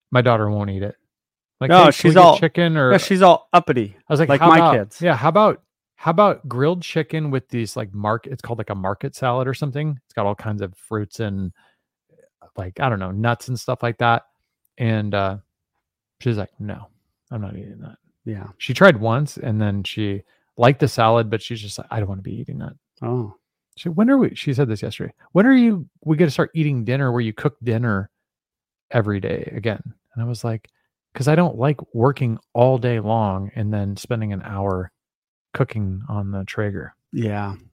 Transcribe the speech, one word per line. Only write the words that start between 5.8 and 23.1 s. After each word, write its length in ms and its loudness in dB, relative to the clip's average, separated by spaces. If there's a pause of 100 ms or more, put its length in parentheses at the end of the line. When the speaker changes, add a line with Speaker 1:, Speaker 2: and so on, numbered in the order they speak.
Speaker 1:
how 140 -2
about 380 2
grilled 340 -2
chicken 480 -4
with 180 -4
these, 280 -6
like, 180 -10
mark-," 320 -2
it's 160 -12
called, 160 -8
like, 120 -10
a 40 -4
market 400 -6
salad 320 -2
or 80 -4
something. 500 -6
It's 100 -20
got 120 -2
all 80 -2
kinds 280 -8
of 140 -10
fruits 440 -8
and, 320 -6 (1040)
like, 240 -12
I 80 0
don't 100 0
know, 120 -6
nuts 380 -4
and 100 -6
stuff 240 -6
like 160 -4
that. 260 2 (540)
And, 360 -2
uh, 220 -2 (840)
she's 180 -2
like, 200 -8
"No, 300 -14 (420)
I'm 120 -10
not 140 -10
eating 240 -18
that." 180 -20 (260)
Speaker 2:
Yeah. 240 -10 (100)
Speaker 1:
She 160 -8
tried 240 6
once, 380 -2
and 240 -4
then 240 -2
she 380 -6 (340)
liked 240 4
the 80 2
salad, 420 2
but 120 -4
she's 180 -12
just 180 -14
like, 120 -18
"I 100 -4
don't 80 -4
wanna 140 -10
be 180 -10
eating 180 -12
that." 160 -12 (280)
Speaker 2:
Oh. 320 -6 (420)